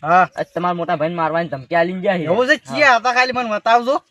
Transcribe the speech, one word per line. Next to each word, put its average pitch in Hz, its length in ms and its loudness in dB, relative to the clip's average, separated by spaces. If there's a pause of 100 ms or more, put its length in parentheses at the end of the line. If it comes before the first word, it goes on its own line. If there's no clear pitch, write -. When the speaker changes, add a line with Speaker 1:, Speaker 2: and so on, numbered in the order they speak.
Speaker 1:
હા. 170 340 4
Speaker 2:
આજ 156 100 -6 (100)
તમારા 180 180 -2
મોટા 175 220 -4
ભાઈને 160 200 -4
મારવાની 165 340 -2
ધમકી 135 260 -6
આલીને 180 260 0
ગયા 185 160 0
છે. 165 60 -4
Speaker 1:
એવું 202 240 0
છે? 294 60 2
Speaker 2:
હા. 277 220 -4
Speaker 1:
ચિયા 269 220 4
હતા 240 160 -2
ખાલી 254 180 2
મને 240 180 -4
બતાવજો. 233 600 0